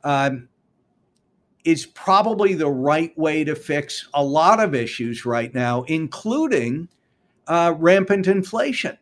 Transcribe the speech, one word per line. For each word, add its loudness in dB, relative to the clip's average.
um, -2
is 0
probably 0
the -2
right 0
way 0
to -4
fix -6
a 2
lot 4
of 0
issues -4
right -2
now, 0
including, -2
uh, 2
rampant 4
inflation -2